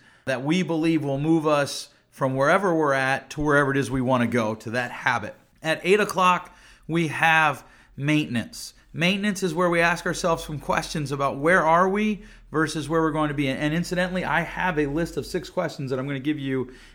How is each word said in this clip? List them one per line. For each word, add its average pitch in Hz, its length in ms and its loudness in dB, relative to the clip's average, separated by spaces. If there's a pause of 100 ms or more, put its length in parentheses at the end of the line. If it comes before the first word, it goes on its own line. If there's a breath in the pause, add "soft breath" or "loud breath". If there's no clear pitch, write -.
(260 soft breath)
that 127 180 -4
we 165 180 2
believe 165 420 0
will 139 160 -2
move 156 280 2
us 143 420 0 (220 soft breath)
from 131 240 -2
wherever 170 400 2
we're 151 180 2
at 135 380 0
to 151 100 -6
wherever 143 300 4
it 135 60 2
is 127 120 0
we 131 120 0
want 127 200 2
to 117 60 2
go, 113 280 0
to 110 160 -10
that 120 200 -4
habit. - 440 -2 (280)
At 156 200 -2
eight 196 180 6
o'clock, 180 540 0 (320 soft breath)
we 165 200 0
have 151 560 2 (320 soft breath)
maintenance. 143 800 -2 (180 soft breath)
Maintenance 190 520 -2
is 175 100 -2
where 175 160 2
we 170 100 2
ask 170 260 0
ourselves 170 380 -2
some 151 160 -8
questions 160 520 -4
about 139 260 -2
where 160 280 4
are 170 220 4
we, 208 360 -2 (280 loud breath)
versus 151 380 -2
where 160 120 2
we're 160 100 2
going 151 180 -2
to 143 60 -6
be. 143 120 0
And 147 260 -2
incidentally, 175 520 -2
I 147 160 0
have 175 380 -2
a 151 80 0
list 156 300 -4
of 139 80 -6
six - 240 -6
questions 147 420 -6
that 135 80 -2
I'm 135 80 -6
gonna 139 120 -6
give 151 200 -2
you 131 320 -4 (240 loud breath)